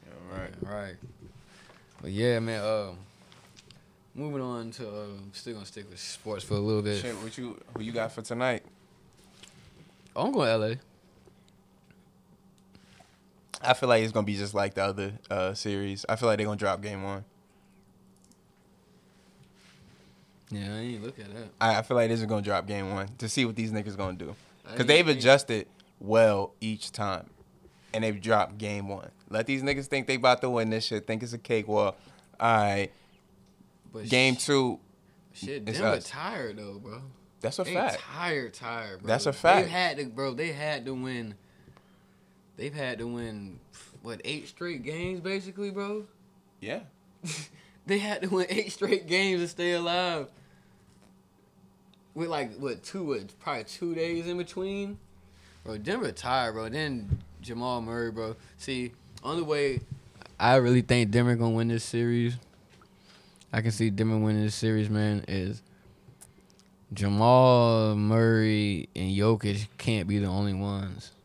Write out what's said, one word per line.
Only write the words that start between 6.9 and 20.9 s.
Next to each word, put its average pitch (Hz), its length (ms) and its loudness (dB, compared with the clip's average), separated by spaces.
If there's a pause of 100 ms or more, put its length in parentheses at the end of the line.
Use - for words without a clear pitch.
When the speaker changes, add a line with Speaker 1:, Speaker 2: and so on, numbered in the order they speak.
Speaker 1:
Shit, 117 160 -6
what 113 200 -10
you, 123 220 -10 (160)
who 110 80 -6
you 113 80 -6
got 110 200 -2
for 120 100 -12
tonight? 120 420 -2 (1500)
Speaker 2:
Oh, 151 120 0
I'm 269 40 0
going 170 180 2
L 110 140 4
A. 113 140 -2 (2750)
Speaker 1:
I 123 100 6
feel 127 160 2
like 113 140 8
it's 113 80 0
gonna 107 160 2
be 101 100 -2
just 101 160 -4
like 101 220 0
the 98 80 0
other, 98 300 -2 (180)
uh, 95 240 0
series. 101 520 -6
I 110 100 -2
feel 117 120 0
like 107 80 2
they're 104 80 0
gonna 104 120 -4
drop 98 260 -2
game 104 180 -8
one. 98 220 -8 (3250)
Speaker 2:
Yeah, 101 240 -6
I - 40 -6
ain't 117 240 -8